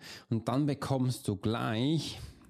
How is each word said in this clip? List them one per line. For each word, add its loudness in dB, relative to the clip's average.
und 0
dann 2
bekommst 0
du 2
gleich 0